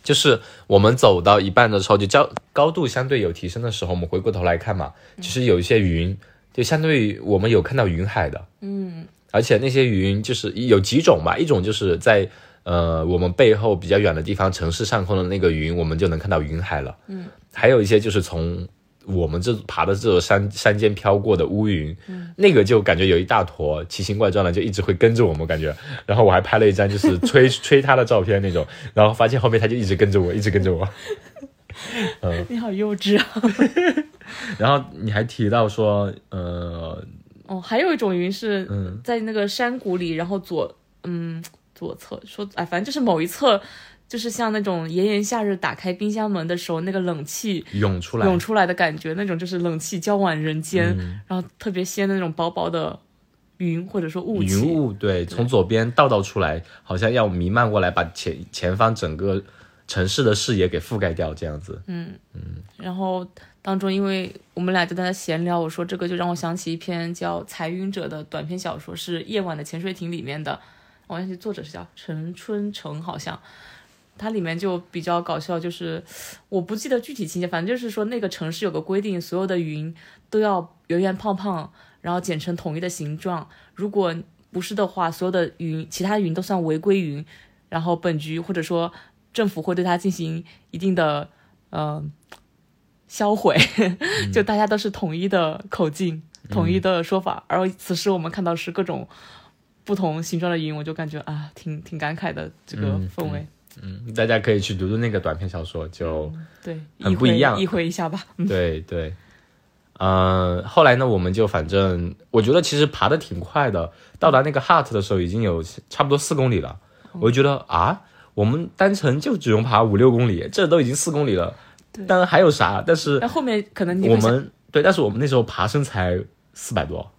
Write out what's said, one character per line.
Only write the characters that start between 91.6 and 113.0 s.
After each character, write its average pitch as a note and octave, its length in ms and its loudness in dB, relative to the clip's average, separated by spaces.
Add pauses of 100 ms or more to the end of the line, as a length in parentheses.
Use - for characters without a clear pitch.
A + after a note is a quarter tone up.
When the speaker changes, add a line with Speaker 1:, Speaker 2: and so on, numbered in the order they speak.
Speaker 2:
呃， D3+ 340 -6 (1040)
销 G#3 280 2
毁， G3+ 200 2 (100)
<laughs> - 120 -6
Speaker 1:
嗯。 G#3 540 0
Speaker 2:
就 G3+ 100 2
大 G#3 140 0
家 G#3+ 100 2
都 G#3 100 0
是 G#3 140 -4
统 E3 260 -6
一 F#3 140 -2
的 E3+ 400 0
口 E3+ 180 0
径， D#3+ 280 -4
Speaker 1:
嗯。 - 340 -20
Speaker 2:
统 E3 180 0
一 F#3 120 2
的 F3+ 240 0
说 F#3+ 180 -2
法。 - 240 -8
而 F#3 240 -2
此 F#3 260 -6
时 G3+ 140 -2
我 F#3 80 0
们 E3 140 -6
看 G3 120 -6
到 E3+ 120 -2
是 E3+ 160 -8
各 F#3 120 -4
种 D#3 240 -8 (760)
不 G#3 100 -4
同 E3 300 -4
形 E3 160 -6
状 F3 120 -2
的 E3+ 60 -2
云， D#3 180 -6
我 D3+ 80 -10
就 D#3 80 -8
感 D#3 160 -8
觉， D3+ 120 -10
啊， D3+ 340 -10
挺， D#3 300 -10
挺 D#3+ 160 -12
感 D3+ 180 -6
慨 D#3+ 160 -6
的， D#2 160 -10 (160)
这 - 120 -16
个 G2 220 -2 (160)
氛 E2+ 160 -4
围。 D3 80 -6
Speaker 1:
嗯， D3+ 60 -10 (340)
嗯， G2 280 -14
嗯， A2 80 -12
大 A2+ 100 2
家 A2+ 140 2
可 A2 120 0
以 G#2 80 4
去 G2 140 -4
读 F#2 140 -2
读 G#2+ 100 0
那 A#2 100 -2
个 G#2 120 -2
短 D#2+ 180 -4
篇 F#2 100 -6
小 E2+ 160 -8
说， D#2+ 260 -10
就 D#2 440 -6
Speaker 2:
嗯， D#3 140 -14 (160)
对， D#3+ 180 -10 (180)
Speaker 1:
很 F#3+ 160 0
不 C3 120 4
一 - 100 4
样。 C3 160 4
Speaker 2:
意 - 40 -2
会， G3 60 0
意 F3+ 40 0
会 E3 200 -2
一 F3 40 -4
下 E3+ 180 -4
吧。 F#3+ 140 -8 (140)
嗯。 F#3 100 -2
Speaker 1:
对， F2 340 0
对。 D#2+ 320 -6 (840)
呃， F#2 680 2
后 D#3+ 160 6
来 B2+ 120 8
呢， C3 120 2
我 G#2+ 100 2
们 F2+ 140 0
就 G#2+ 160 2
反 D#2+ 200 -2
正， F2+ 460 0 (180)
我 A2+ 100 4
觉 A#2 100 2
得 E3+ 80 6
其 D3 160 0
实 D3 120 4
爬 - 200 0